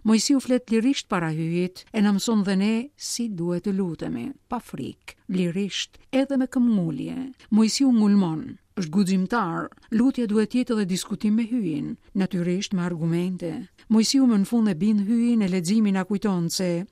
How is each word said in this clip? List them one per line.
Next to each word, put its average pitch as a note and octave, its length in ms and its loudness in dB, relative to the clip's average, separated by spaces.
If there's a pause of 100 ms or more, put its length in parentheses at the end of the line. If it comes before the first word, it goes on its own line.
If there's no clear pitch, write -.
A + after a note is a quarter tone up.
Mojsiu A#3+ 320 4
flet B3 320 -2
lirisht A3+ 320 0
para E3+ 240 -2
Hyjit, E3+ 640 -4
e A3 80 2
na G3+ 160 4
mëson G#3+ 240 2
dhe F#3+ 160 0
ne G#3 180 2 (220)
si - 320 -6
duhet F3 400 -4
të F#3+ 80 -2
lutemi, F#3+ 540 -6 (180)
pa B3 80 -4
frikë, - 720 -12
lirisht, F#3 800 -4
edhe C#4 240 0
me C4 160 0
këmbgulje. G#3 840 -2 (200)
Mojsiu A3 400 4
ngulmon, G3 640 2 (200)
është D#3+ 160 -4
guximtar, F#3 760 0 (220)
lutja A#3+ 380 2
duhet G#3 240 0
jetë B3 200 0
edhe G#3 120 0
diskutim G3 520 -2
me A#3 120 0
Hyjin, D#3+ 460 -4 (180)
natyrisht F#3 600 -2
me F3 120 0
argumente. E3+ 840 -4 (220)
Mojsiu A3+ 380 4
më G#3+ 140 4
në F#3+ 40 2
fund A3+ 240 2
e F#3 60 0
bind G3+ 320 2
Hyjin, A#3 340 2
e F#3+ 80 0
leximi F#3+ 460 2
na F#3+ 100 0
kujton F#3 460 -2
se F3 400 -2